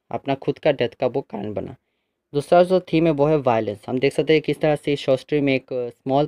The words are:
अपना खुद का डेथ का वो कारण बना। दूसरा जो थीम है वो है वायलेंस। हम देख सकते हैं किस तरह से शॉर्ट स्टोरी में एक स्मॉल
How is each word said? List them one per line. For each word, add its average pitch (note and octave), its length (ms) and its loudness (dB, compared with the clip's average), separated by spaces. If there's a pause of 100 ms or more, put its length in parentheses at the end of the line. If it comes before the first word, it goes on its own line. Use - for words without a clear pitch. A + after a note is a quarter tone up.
(120)
अपना C3 260 -6
खुद - 220 -6
का D#3 120 2
डेथ B2 280 -4
का B2+ 80 0
वो B2+ 140 -4
कारण C#3 320 -10
बना। G2 220 -10 (580)
दूसरा D#3+ 300 4
जो F#3 200 2
थीम E3 220 0
है E3 80 4
वो C#3+ 120 2
है D#3 120 2
वायलेंस। A2+ 500 -2
हम B2 120 -2
देख C3+ 140 2
सकते D3+ 200 0
हैं D3+ 80 4
किस D3 200 -4
तरह D3+ 140 2
से C#3+ 200 -4
शॉर्ट C3+ 260 0
स्टोरी D3 200 -2
में C#3 140 2
एक B2+ 160 -4
स्मॉल C3 560 -2